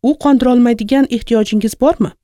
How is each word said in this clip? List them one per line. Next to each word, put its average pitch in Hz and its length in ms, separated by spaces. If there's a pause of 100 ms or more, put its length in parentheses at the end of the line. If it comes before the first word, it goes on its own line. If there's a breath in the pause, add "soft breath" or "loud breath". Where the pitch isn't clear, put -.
U 240 140
qondira 262 320
olmaydigan 240 600
ehtiyojingiz 220 720
bormi? 262 300 (120)